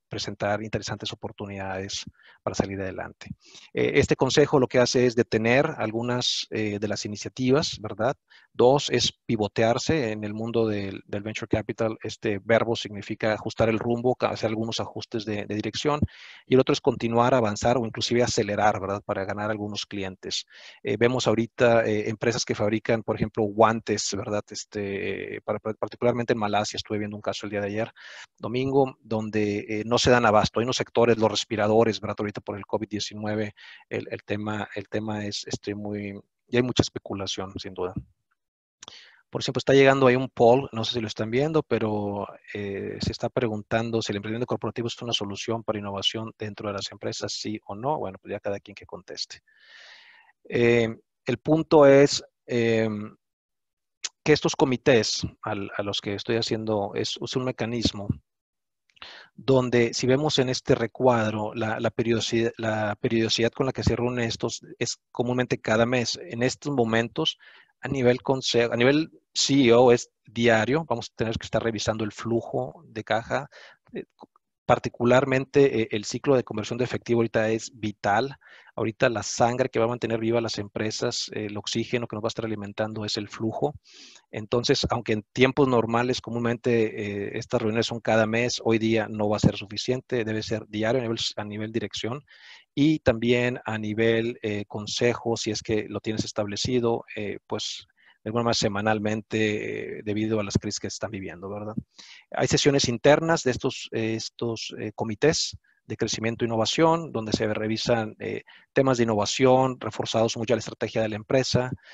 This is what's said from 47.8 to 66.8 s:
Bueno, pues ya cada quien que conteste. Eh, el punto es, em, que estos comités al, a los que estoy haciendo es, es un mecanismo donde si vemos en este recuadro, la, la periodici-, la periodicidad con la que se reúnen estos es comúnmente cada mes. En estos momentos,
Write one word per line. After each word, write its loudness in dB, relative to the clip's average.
Bueno, -8
pues -10
ya -8
cada -6
quien -20
que -20
conteste. -14
Eh, 4
el -2
punto 6
es, 8
em, 0
que 6
estos 2
comités 2
al, -6
a -4
los -6
que -4
estoy -2
haciendo -2
es, -4
es -4
un -2
mecanismo -4
donde 2
si -2
vemos 2
en 2
este 0
recuadro, 0
la, -4
la 0
periodici-, 0
la -2
periodicidad 2
con -2
la -2
que -4
se 2
reúnen -2
estos -6
es -4
comúnmente -2
cada 2
mes. 0
En -8
estos -2
momentos, 0